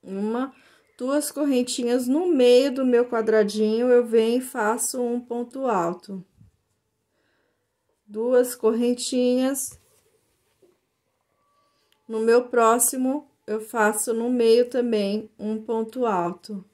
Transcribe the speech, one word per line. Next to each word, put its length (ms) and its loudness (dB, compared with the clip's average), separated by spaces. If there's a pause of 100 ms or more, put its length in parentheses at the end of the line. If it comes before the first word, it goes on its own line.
Uma, 500 -6 (420)
duas 360 -2
correntinhas 760 -2
no 200 0
meio 440 4
do 140 -2
meu 200 4
quadradinho, 800 0
eu 180 4
venho 320 2
e 40 0
faço 600 -4
um 180 -4
ponto 460 -8
alto. 580 -4 (1800)
Duas 480 0
correntinhas. 1300 0 (2250)
No 120 -6
meu 240 4
próximo, 840 0 (200)
eu 120 -4
faço 540 -2
no 160 -2
meio 400 4
também 680 -2
um 200 -6
ponto 460 -6
alto. 580 -4 (100)